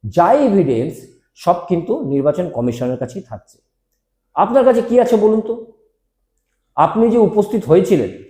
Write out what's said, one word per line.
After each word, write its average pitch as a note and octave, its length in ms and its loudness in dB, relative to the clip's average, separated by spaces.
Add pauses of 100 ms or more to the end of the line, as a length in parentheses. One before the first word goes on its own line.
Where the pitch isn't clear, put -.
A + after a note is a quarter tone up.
যা F3 260 2
এভিডেন্স, F#3+ 600 0 (420)
সব F3 320 -2
কিন্তু F#3 360 -4
নির্বাচন C#3 460 -2
কমিশনের B2 480 -6
কাছেই C3 240 -10
থাকছে। - 360 -20 (760)
আপনার A3+ 300 2
কাছে A#3+ 180 4
কি A#3+ 180 2
আছে A#3 160 2
বলুন G#3+ 260 2
তো? - 320 -10 (1000)
আপনি G#3+ 340 2
যে A#3+ 80 2
উপস্থিত G#3 480 0
হয়েছিলেন D3 640 2